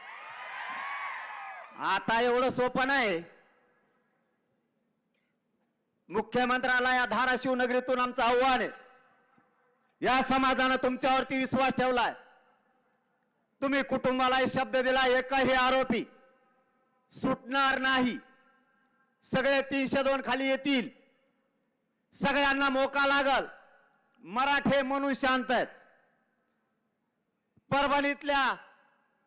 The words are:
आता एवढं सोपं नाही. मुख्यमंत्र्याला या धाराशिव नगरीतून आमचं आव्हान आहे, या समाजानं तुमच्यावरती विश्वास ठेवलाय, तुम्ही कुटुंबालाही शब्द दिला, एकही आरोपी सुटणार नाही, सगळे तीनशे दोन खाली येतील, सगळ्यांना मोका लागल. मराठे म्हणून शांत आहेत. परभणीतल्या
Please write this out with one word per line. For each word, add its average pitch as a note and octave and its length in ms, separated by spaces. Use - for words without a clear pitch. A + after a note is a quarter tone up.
आता G3 420
एवढं B3 300
सोपं B3+ 360
नाही. A3+ 360
मुख्यमंत्र्याला B3 840
या B3 120
धाराशिव B3+ 480
नगरीतून B3 440
आमचं B3 240
आव्हान B3 380
आहे, E3+ 100
या B3 220
समाजानं C4 540
तुमच्यावरती C4 640
विश्वास C4 320
ठेवलाय, B3 420
तुम्ही C4+ 220
कुटुंबालाही C4 640
शब्द C4 300
दिला, C4 300
एकही B3+ 460
आरोपी B3+ 520
सुटणार C4 680
नाही, C4 400
सगळे C4+ 380
तीनशे C4+ 400
दोन C4+ 240
खाली C4 220
येतील, C4+ 400
सगळ्यांना C#4 540
मोका C4+ 380
लागल. C4+ 400
मराठे C4+ 640
म्हणून C#4 320
शांत C4 360
आहेत. G#3+ 160
परभणीतल्या C#4 880